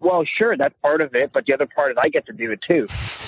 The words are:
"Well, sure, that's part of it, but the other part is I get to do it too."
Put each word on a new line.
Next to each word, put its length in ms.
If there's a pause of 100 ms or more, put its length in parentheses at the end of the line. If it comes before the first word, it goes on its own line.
"Well, 240
sure, 320
that's 240
part 200
of 160
it, 160
but 140
the 80
other 120
part 240
is 100
I 80
get 180
to 60
do 200
it 140
too." 200 (420)